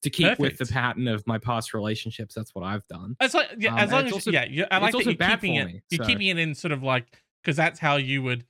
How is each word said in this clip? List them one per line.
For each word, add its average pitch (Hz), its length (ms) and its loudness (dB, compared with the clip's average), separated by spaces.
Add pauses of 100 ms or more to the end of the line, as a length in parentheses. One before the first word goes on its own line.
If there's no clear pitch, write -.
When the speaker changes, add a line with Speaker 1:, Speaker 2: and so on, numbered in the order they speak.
Speaker 1:
to 147 60 0
keep 175 280 4
with 139 200 0
the 131 80 -2
Speaker 2:
Perfect. 120 80 -4
Speaker 1:
pattern 123 340 0
of 110 180 -2
my 113 120 0
past 117 360 -2
relationships, 110 600 -4
that's 113 180 -10
what 90 120 -8
I've 101 220 -4
done. - 340 -10
Speaker 2:
As 254 120 2
like, 311 140 2 (100)
yeah, 220 140 0
Speaker 1:
Um, 233 60 -2
Speaker 2:
as 208 60 4
Speaker 1:
and 208 100 0
Speaker 2:
long 269 80 6
Speaker 1:
it's 269 80 0
Speaker 2:
as, 208 60 0
Speaker 1:
also, 196 160 -2
Speaker 2:
yeah, 139 180 4
you, 147 200 -2
I 190 60 2
Speaker 1:
it's 190 80 4
Speaker 2:
like 220 80 4
that 240 60 0
Speaker 1:
also 226 140 2
Speaker 2:
you're 165 60 -2
Speaker 1:
bad 196 220 2
Speaker 2:
keeping 180 160 0
Speaker 1:
for 143 60 2
Speaker 2:
it, 87 120 -4
Speaker 1:
me, 98 80 -14 (100)
Speaker 2:
you're 160 120 -2
Speaker 1:
so. 110 60 0
Speaker 2:
keeping 202 180 2
it 180 120 0
in 160 160 0
sort 156 180 -4
of 135 100 -4
like, 127 220 0 (400)
'cause 156 100 2
that's 160 240 2
how 147 160 2
you 139 280 0
would 123 260 -2